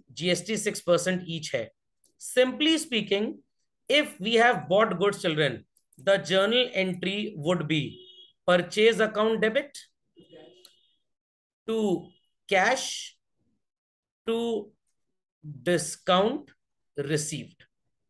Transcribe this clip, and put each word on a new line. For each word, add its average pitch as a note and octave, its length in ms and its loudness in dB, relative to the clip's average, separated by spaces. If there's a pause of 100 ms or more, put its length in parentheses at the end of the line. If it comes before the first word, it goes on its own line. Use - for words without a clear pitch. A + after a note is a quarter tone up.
(120)
जीएसटी F3 440 -2
six - 260 -6
percent F3+ 480 0
each D#3 240 -6
है। A2 160 -6 (500)
Simply C4 580 2
speaking, G#3+ 480 -2 (640)
if C4+ 300 2
we A3 160 -2
have A3+ 320 4
bought G3+ 300 4
goods, G3+ 260 0
children, D3+ 320 0 (420)
the F#3+ 180 4 (140)
journal A3 400 2 (120)
entry F#3 360 -4 (280)
would E3+ 200 0
be D#3 140 0 (680)
purchase F#3+ 580 4
account G#3+ 340 0
debit A#3 420 -2 (1900)
to A3 100 -2 (720)
cash G3+ 380 2 (1400)
to A3+ 120 -2 (1200)
discount F#3 920 0 (420)
received। C#3+ 680 -6 (480)